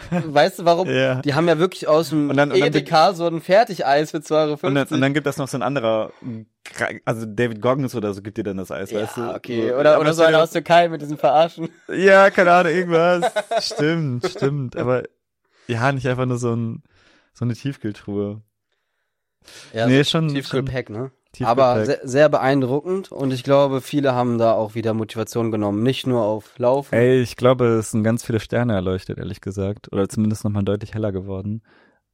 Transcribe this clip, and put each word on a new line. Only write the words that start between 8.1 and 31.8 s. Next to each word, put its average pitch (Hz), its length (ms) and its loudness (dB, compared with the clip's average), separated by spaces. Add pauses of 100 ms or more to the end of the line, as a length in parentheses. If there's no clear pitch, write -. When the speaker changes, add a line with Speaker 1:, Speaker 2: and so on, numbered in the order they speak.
Speaker 2:
so 98 80 -8
gibt 101 160 -12
dir 107 80 -4
dann 95 140 -6
das 92 120 -10
Eis, 87 200 -10
Speaker 1:
Ja, 104 100 -4
Speaker 2:
weißt 107 160 -8
du? 117 180 -6
Speaker 1:
okay. 117 360 -4
Speaker 2:
So, 123 60 -2
Speaker 1:
Oder, 147 160 6
Speaker 2:
aber 156 100 4
Speaker 1:
oder 151 100 2
so 160 100 -2
Speaker 2:
stell 160 60 6
Speaker 1:
einer 156 100 4
Speaker 2:
dir 160 40 6
Speaker 1:
aus 165 80 0
Türkei 170 400 4
mit 160 100 -8
diesem 147 160 -8
Verarschen. 160 540 2 (180)
Speaker 2:
Ja, 196 400 6
keine 185 240 4
Ahnung, 175 200 4
irgendwas. 175 600 2 (140)
Speaker 1:
<laughs> 226 140 -2
Speaker 2:
Stimmt, 151 680 -2
stimmt. 139 500 -4
Aber 123 280 -2 (640)
ja, 120 220 0
nicht 135 160 -4
einfach 127 200 0
nur 123 100 -2
so 120 180 -2
ein, 117 280 -6 (500)
so - 140 -6
eine 120 80 -2
Tiefkühltruhe. 104 880 -8 (1300)
Speaker 1:
Ja, 113 140 -2
Speaker 2:
Nee, 131 160 6
Speaker 1:
so - 80 0
Speaker 2:
schon, 160 180 0
Speaker 1:
Tiefkühlpack, 135 600 -6
Speaker 2:
schon 104 80 -12
Speaker 1:
ne? 131 140 -8 (220)
Speaker 2:
Tiefkühlpack. 123 180 -2
Speaker 1:
Aber 123 360 4
sehr, 143 180 -2
sehr 127 240 4
beeindruckend 139 840 -2
und 135 200 -4
ich 127 120 -6
glaube, 139 360 2
viele 139 340 0
haben 123 240 0
da 113 160 4
auch 107 200 -2
wieder 110 200 -2
Motivation 110 560 -4
genommen. 104 320 -2
Nicht 127 240 -2
nur 120 160 0
auf 107 360 -4
Laufen. 131 360 0
Speaker 2:
Ey, 127 260 4
ich 117 160 -4
glaube, 123 300 2
es 113 240 0
sind 110 120 0
ganz 113 220 0
viele 113 160 -2
Sterne 120 340 -2
erleuchtet, 92 440 -4
ehrlich - 220 -10
gesagt. 101 520 -6
Oder 98 160 0
zumindest 107 360 -2
nochmal 104 200 -2
deutlich 104 300 -4
heller 107 180 -4
geworden. 98 500 -8 (520)